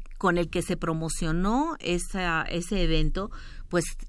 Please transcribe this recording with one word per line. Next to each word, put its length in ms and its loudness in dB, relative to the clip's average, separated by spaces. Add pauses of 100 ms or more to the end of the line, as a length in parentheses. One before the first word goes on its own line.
(180)
con 200 4
el 120 0
que 120 -2
se 140 -2
promocionó 1040 0
esa, 640 -2
ese 400 0
evento, 480 4 (380)
pues 160 4 (240)